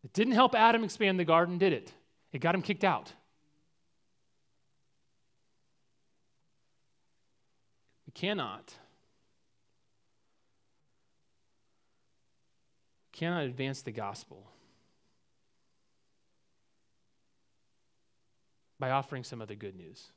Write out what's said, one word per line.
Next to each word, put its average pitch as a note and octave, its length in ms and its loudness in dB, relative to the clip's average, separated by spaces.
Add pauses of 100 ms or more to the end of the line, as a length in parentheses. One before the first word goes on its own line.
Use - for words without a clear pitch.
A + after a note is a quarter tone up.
It - 100 -20
didn't A#3 200 2
help B3 220 6
Adam A3+ 280 6
expand F#3+ 360 0
the F3 60 0
garden, E3+ 320 4
did F3+ 160 4
it? - 200 -8 (380)
It C#3 80 -8
got E3 160 2
him F#3 60 0
kicked G3 220 -2
out. D#3+ 300 0 (4000)
We - 80 -20
cannot, D#3+ 600 -6 (4000)
cannot E3+ 320 -4
advance C3+ 380 -6
the B2 100 -10
gospel G2+ 580 -12 (4000)
by C3 120 -2
offering C3+ 320 -2
some A#2+ 180 -12
other G#2 140 -12
good G#2 200 -12
news. E2+ 420 -20